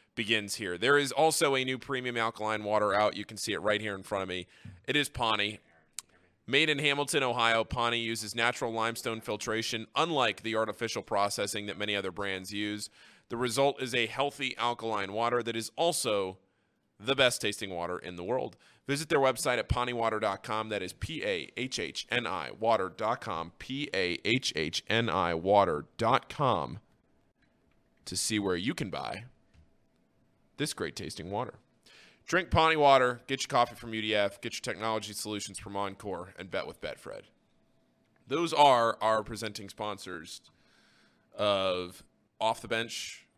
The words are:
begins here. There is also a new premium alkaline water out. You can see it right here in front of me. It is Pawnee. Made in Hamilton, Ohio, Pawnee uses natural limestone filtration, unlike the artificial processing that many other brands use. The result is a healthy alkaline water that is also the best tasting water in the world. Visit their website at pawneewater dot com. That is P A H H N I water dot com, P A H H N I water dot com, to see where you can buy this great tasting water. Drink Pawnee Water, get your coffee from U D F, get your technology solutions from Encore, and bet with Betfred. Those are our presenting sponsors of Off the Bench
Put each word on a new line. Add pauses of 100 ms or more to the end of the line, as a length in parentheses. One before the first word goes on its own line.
(160)
begins
here.
There
is
also
a
new
premium
alkaline
water
out.
You
can
see
it
right
here
in
front
of
me. (400)
It
is
Pawnee. (840)
Made
in
Hamilton,
Ohio,
Pawnee
uses
natural
limestone
filtration,
unlike
the
artificial
processing
that
many
other
brands
use. (400)
The
result
is
a
healthy
alkaline
water
that
is
also (600)
the
best
tasting
water
in
the
world. (280)
Visit
their
website
at
pawneewater
dot
com.
That
is
P
A
H
H
N
I
water
dot
com,
P
A
H
H
N
I
water (120)
dot
com, (1200)
to
see
where
you
can
buy (1300)
this
great
tasting
water. (720)
Drink
Pawnee
Water,
get
your
coffee
from
U
D
F,
get
your
technology
solutions
from
Encore,
and
bet
with
Betfred. (1040)
Those
are
our
presenting
sponsors (960)
of (360)
Off
the
Bench (120)